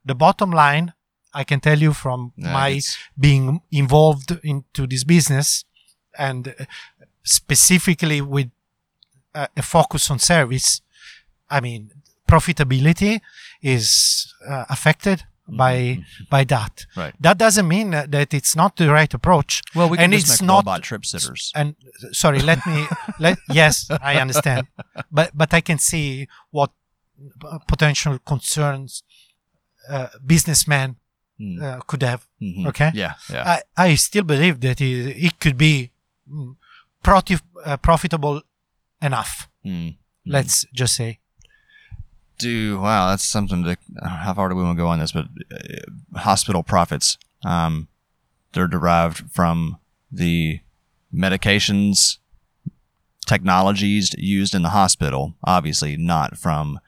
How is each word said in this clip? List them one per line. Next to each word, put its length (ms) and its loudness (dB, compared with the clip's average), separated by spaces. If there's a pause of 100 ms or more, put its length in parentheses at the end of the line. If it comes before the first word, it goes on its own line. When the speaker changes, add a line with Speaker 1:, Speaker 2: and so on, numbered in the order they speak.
Speaker 1:
the 100 -2
bottom 360 4
line, 420 4 (400)
I 100 -6
can 160 0
tell 200 4
you 120 4
from 460 -6
Speaker 2:
Yeah, 160 -6
Speaker 1:
my 240 0
Speaker 2:
it's 200 -6 (220)
Speaker 1:
being 400 4 (100)
involved 720 4
into 460 -6
this 160 -4
business, 600 2 (520)
and, 300 -6
uh, 180 -14 (580)
specifically 1000 2
with, 280 -2 (840)
uh, 140 -6 (100)
a 40 -4
focus 480 0
on 100 -2
service, 640 2 (680)
I 100 0
mean, 320 -10 (360)
profitability 920 4 (420)
is, 720 0 (140)
uh, 220 -6
affected 560 0 (220)
Speaker 2:
Mm-hmm. 100 -12
Speaker 1:
by, 200 2
Speaker 2:
Mm-hmm. 540 -6
Speaker 1:
by 140 4
that. 400 -4 (120)
Speaker 2:
Right. 220 -10
Speaker 1:
That 180 4
doesn't 300 4
mean, 260 0
uh, 160 -2
that 240 0
it's 220 -2
not 220 2
the 140 4
right 220 4
approach. 480 2 (140)
Speaker 2:
Well, 140 4
we 80 0
can 80 6
Speaker 1:
And 80 4
Speaker 2:
just 120 2
Speaker 1:
it's 160 2
Speaker 2:
make 60 0
Speaker 1:
not 80 4 (100)
Speaker 2:
robot 160 -4
trip 240 -10
sitters. 480 -8
Speaker 1:
And, 220 -4 (380)
sorry, 260 2
let 260 0
me, 220 -2 (140)
Speaker 2:
<laughs> 180 -14
Speaker 1:
let, 180 2 (120)
yes, 380 4 (140)
I 200 -2
understand. 440 0 (460)
But, 260 0
but 160 0
I 80 4
can 160 -2
see 500 -4 (220)
what 220 -2 (680)
p-, 80 -20 (200)
potential 580 0
concerns, 800 -6 (840)
uh, 180 -8 (180)
businessmen, 720 2 (440)
Speaker 2:
Mm. 220 -10
Speaker 1:
uh, 240 -10
could 160 -6
have. 240 -4 (160)
Speaker 2:
Mm-hmm. 260 -6
Speaker 1:
Okay? 280 0
Speaker 2:
Yeah, 180 -4 (160)
yeah. 300 -2 (180)
Speaker 1:
I, 140 4
I 40 6
still 280 0
believe 380 0
that 200 -2
it, 440 -4
it 140 0
could 180 0
be, 340 2 (360)
mm, 280 -14 (480)
protif-, 400 2 (220)
uh, 120 -4
profitable 640 0 (600)
enough. 460 -4 (160)
Speaker 2:
Mm. 80 -10 (180)
Mm. 80 -16 (280)
Speaker 1:
Let's 480 -2
just 220 -2
say. 240 -8 (1160)
Speaker 2:
Do, 420 -4
wow, 300 2
that's 160 0
something 380 -2
to, 140 -2 (260)
how 300 -6
far 160 -2
do 60 -2
we 80 -2
wanna 120 0
go 120 -2
on 120 0
this? 120 -4
But, 160 -6 (240)
uh, 680 -16
hospital 440 0
profits, 540 0 (260)
um, 440 -2 (680)
they're 140 0
derived 640 0
from 460 -2 (340)
the 480 -2 (540)
medications, 1040 0 (1080)
technologies 920 2
used 380 -2
in 60 2
the 80 0
hospital, 760 0
obviously 540 -2
not 400 -2
from 500 -4